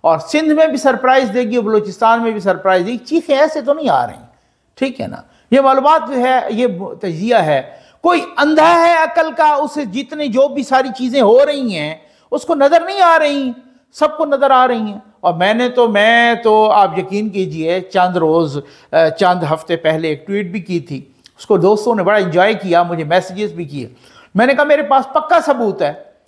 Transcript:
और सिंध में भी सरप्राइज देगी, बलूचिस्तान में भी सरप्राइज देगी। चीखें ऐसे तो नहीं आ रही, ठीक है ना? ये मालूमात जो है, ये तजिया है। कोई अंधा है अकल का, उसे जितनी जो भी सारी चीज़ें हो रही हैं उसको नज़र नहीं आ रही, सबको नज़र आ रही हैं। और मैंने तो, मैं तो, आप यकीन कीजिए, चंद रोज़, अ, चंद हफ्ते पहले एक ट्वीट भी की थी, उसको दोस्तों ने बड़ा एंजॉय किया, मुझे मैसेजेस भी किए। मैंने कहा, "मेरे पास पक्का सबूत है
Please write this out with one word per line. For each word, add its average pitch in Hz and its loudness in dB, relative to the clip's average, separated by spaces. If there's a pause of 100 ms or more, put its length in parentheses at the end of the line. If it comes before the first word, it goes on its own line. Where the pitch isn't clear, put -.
और 160 2
सिंध 302 -2
में 311 4
भी 269 -4
सरप्राइज 262 2
देगी, 240 -2
बलूचिस्तान 220 0
में 226 -2
भी 208 -6
सरप्राइज 185 0
देगी। 240 -6
चीखें 320 -2
ऐसे 302 0
तो 269 -2
नहीं 302 -2
आ 131 2
रही, 95 -16 (520)
ठीक 254 -6
है - -8
ना? - -14 (300)
ये 269 4
मालूमात 269 2
जो 277 -8
है, 247 0
ये 240 0 (360)
तजिया 202 0
है। 151 -2 (240)
कोई 339 2 (180)
अंधा 311 4
है 339 4
अकल 330 -2
का, 302 2
उसे 294 -4
जितनी 277 -8
जो 262 2
भी 254 -6
सारी 262 0
चीज़ें 247 -2
हो 233 6
रही 277 -2
हैं 156 -8 (300)
उसको 320 -2
नज़र 302 2
नहीं 392 -8
आ 339 4
रही, 285 0 (400)
सबको 311 -2
नज़र 277 0
आ 254 4
रही 240 -2
हैं। 208 -8 (200)
और 175 0
मैंने 226 0
तो, 247 2
मैं 233 2
तो, 214 4
आप 202 2
यकीन 202 -6
कीजिए, 175 -4
चंद 180 -2
रोज़, 156 0 (360)
अ, 160 4
चंद 180 0
हफ्ते 160 -4
पहले 160 -2
एक 143 -8
ट्वीट 196 -6
भी 202 -8
की 170 -6
थी, 135 -14 (240)
उसको 202 2
दोस्तों 208 2
ने 190 -2
बड़ा 208 2
एंजॉय 185 2
किया, 175 0
मुझे 170 -6
मैसेजेस 180 -2
भी 170 -10
किए। 139 -12 (400)
मैंने 254 2
कहा, 294 2
"मेरे 294 2
पास 269 0
पक्का 320 0
सबूत 240 -2
है - -6 (120)